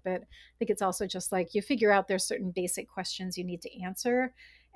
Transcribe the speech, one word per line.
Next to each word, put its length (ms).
but 180
I 380
think 100
it's 140
also 240
just, 240
like, 240
you 80
figure 280
out 160
there's 200
certain 240
basic 360
questions 480
you 100
need 180
to 180
answer 500